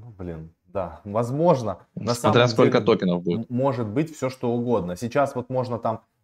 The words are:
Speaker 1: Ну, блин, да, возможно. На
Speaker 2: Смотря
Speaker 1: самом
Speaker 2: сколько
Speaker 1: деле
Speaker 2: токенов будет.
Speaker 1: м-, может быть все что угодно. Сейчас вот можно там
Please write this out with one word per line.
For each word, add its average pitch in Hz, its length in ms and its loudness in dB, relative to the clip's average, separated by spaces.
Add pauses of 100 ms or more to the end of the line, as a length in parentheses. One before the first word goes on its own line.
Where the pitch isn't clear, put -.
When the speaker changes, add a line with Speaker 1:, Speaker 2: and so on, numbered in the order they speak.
Speaker 1:
Ну, 117 140 -18
блин, 82 320 -10 (160)
да, 90 400 -6
возможно. 120 720 0 (180)
На 113 180 -2
Speaker 2:
Смотря 120 280 4
Speaker 1:
самом 123 80 6
Speaker 2:
сколько 127 300 4
Speaker 1:
деле 101 60 -2
Speaker 2:
токенов 92 380 2
будет. 87 180 0
Speaker 1:
м-, 113 80 -8
может 123 380 0
быть 143 280 -2
все 131 140 -4
что 123 220 -4
угодно. 117 460 0
Сейчас 139 380 0
вот 123 140 -6
можно 123 300 -4
там 123 220 -4 (220)